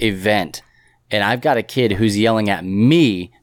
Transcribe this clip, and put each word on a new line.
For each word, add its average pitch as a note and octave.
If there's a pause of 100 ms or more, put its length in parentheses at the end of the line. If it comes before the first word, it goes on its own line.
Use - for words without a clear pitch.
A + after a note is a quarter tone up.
event. G2 (480)
And G#2
I've A#2+
got C#3
a A2+
kid B2
who's G2+
yelling A2
at F2+
me G#2 (100)